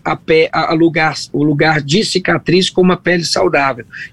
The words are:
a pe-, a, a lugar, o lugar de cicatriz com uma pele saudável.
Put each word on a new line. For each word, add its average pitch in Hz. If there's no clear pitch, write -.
a 160
pe-, 160
a, 160
a -
lugar, 160
o 143
lugar 151
de 151
cicatriz 185
com -
uma 180
pele 175
saudável. 139